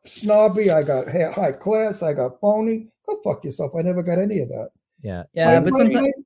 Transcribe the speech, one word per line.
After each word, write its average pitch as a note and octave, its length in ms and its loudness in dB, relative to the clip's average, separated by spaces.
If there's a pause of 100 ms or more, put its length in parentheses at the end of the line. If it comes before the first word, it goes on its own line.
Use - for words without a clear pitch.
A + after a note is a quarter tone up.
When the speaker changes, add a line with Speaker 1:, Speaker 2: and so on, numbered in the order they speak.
Speaker 1:
snobby. G#3 680 2
I D#3 120 4
got C3+ 280 -2
ha-, E3 220 -2
high F#3 200 -2
class. G#3+ 500 -2
I D#3+ 100 -2
got - 280 -4
phony." A3 480 0 (180)
Go G#4+ 180 -4
fuck E3 200 -4
yourself. C#3 300 -8
I E3 80 -2
never F3+ 200 -2
got E3+ 160 -2
any G3+ 220 -2
of A#2+ 100 -6
that. A2 200 -10 (320)
Speaker 2:
Yeah. F2+ 300 -8
Speaker 3:
Yeah, E3 260 4
Speaker 1:
My, E3 60 2
Speaker 3:
but F#3 80 2
Speaker 1:
my, C4 80 2
Speaker 3:
sometimes B3+ 260 2
Speaker 1:
my - 60 0 (140)